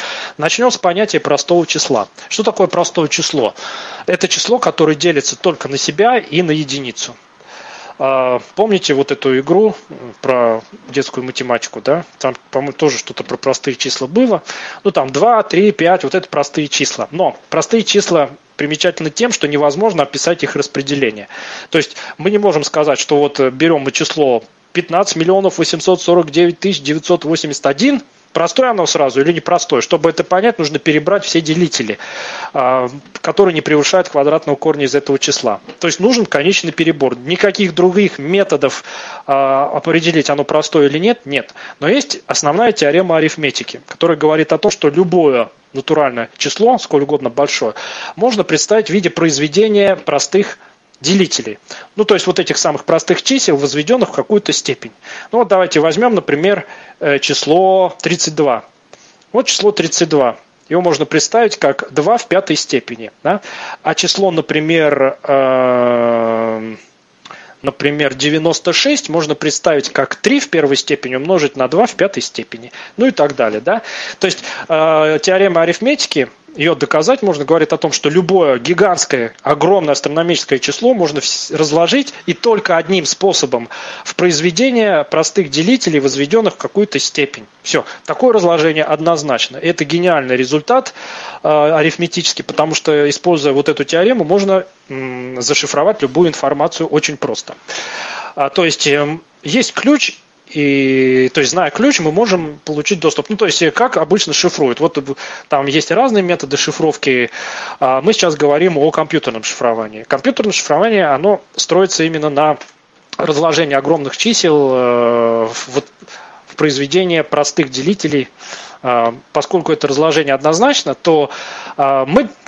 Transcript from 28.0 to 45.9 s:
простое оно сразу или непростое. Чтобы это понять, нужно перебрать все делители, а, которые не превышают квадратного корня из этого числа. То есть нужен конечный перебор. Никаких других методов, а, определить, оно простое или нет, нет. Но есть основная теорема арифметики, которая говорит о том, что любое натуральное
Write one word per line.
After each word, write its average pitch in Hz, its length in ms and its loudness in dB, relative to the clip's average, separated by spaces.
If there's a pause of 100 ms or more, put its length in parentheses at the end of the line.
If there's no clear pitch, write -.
простое 202 380 0
оно 190 160 0
сразу 135 340 0
или 160 120 4
непростое. 160 500 -2
Чтобы 165 260 2
это 165 160 0
понять, 226 340 0
нужно 151 200 -2
перебрать 165 460 0
все 165 180 0
делители, 151 560 -2 (560)
а, 131 340 2 (320)
которые 175 340 2
не 156 60 -2
превышают 151 480 2
квадратного 147 480 0
корня 147 300 0
из 127 80 -2
этого 143 240 0
числа. 123 420 -2 (180)
То 175 80 -4
есть 165 140 -4
нужен 233 240 4
конечный 165 480 0
перебор. 143 440 0
Никаких 180 580 0
других 180 440 2
методов, 147 640 0 (420)
а, 139 480 2
определить, 160 560 0
оно 143 140 0
простое 151 440 2
или 147 100 0
нет, 226 280 0
нет. 135 260 -6 (260)
Но 147 100 -2
есть - 380 0
основная 185 460 2
теорема 165 460 2
арифметики, 151 680 -2
которая 170 300 0
говорит 156 360 2
о 156 60 2
том, 202 120 2
что - 180 0
любое 151 640 2 (240)
натуральное 131 640 0